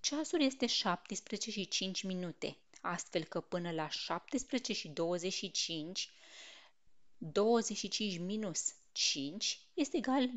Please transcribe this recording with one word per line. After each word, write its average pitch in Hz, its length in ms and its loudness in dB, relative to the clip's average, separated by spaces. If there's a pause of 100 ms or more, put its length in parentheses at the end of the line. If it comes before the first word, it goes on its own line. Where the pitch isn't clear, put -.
ceasul 311 400 0
este 269 260 4
șaptesprezece - 840 -2
și 196 180 -4
cinci 185 340 -2
minute, 180 540 -4 (240)
astfel 175 440 -2
că - 160 -4
până 175 300 -2
la 160 180 0
șaptesprezece - 840 -2
și - 160 -4
douăzeci 170 440 0
și 190 180 -4
cinci, 165 600 -2 (1080)
douăzeci 214 580 4
și 202 120 -4
cinci 196 300 -2
minus 196 560 -2 (180)
cinci - 680 0 (140)
este 311 220 2
egal 254 400 4